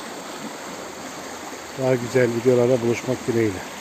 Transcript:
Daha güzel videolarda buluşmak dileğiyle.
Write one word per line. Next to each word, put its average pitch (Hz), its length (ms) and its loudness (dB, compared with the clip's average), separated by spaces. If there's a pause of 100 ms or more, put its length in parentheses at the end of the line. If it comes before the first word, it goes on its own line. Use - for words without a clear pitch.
(1800)
Daha 131 140 6
güzel 120 340 4
videolarda 120 520 4
buluşmak 117 460 0
dileğiyle. 110 540 0